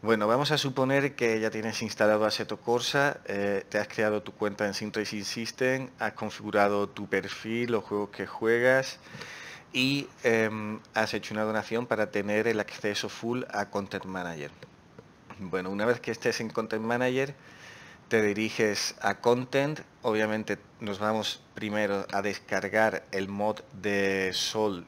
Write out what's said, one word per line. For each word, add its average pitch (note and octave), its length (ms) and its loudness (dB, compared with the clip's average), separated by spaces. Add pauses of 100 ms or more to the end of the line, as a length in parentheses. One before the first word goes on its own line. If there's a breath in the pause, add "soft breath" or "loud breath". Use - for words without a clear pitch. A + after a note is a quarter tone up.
Bueno, G#2+ 260 4
vamos C#3 220 4
a D3+ 80 4
suponer C#3 580 2
que A2+ 240 2
ya A2 100 0
tienes A2 300 -4
instalado G#2+ 460 4
Assetto G#2+ 340 -2
Corsa, C#3 640 2
eh, G2+ 460 -2
te G#2+ 80 0
has G#2 100 -2
creado G#2+ 340 2
tu G2+ 100 -12
cuenta G#2 340 -2
en G2 80 -2
Sim G#2+ 180 -6
Racing G#2 320 -4
System, B2+ 640 -2 (100)
has A2 140 -2
configurado G2+ 760 2
tu G2+ 180 -10
perfil, A2 640 -2
los A2 120 0
juegos G#2 260 -2
que G2 160 -6
juegas B2 720 4 (760 loud breath)
y, C3+ 380 0 (140)
em, A2 540 2 (140)
has A2 220 0
hecho G#2 180 -4
una G#2+ 120 -2
donación A2 420 -2
para G#2+ 240 0
tener G#2 380 0
el G#2+ 120 2
acceso G#2 480 -4
full A#2+ 420 -4
a G2+ 200 -4
Content G2 340 -6
Manager. F2 460 -6 (880)
Bueno, F#2 320 -4
una G2+ 160 0
vez A#2 120 4
que A#2 140 -6
estés A2+ 280 -2
en A2 100 -4
Content A2 340 -4
Manager, B2+ 500 0 (720 loud breath)
te A2+ 140 4
diriges G#2+ 800 2
a G2+ 160 2
Content. B2+ 640 2 (220)
Obviamente G#2+ 540 0 (220)
nos G2+ 220 -6
vamos G#2+ 420 0 (120)
primero G#2 580 0
a G2+ 100 0
descargar G2+ 880 0
el G2 180 -2
mod G#2 300 -2 (140)
de G2 640 0
Sol G#2 540 0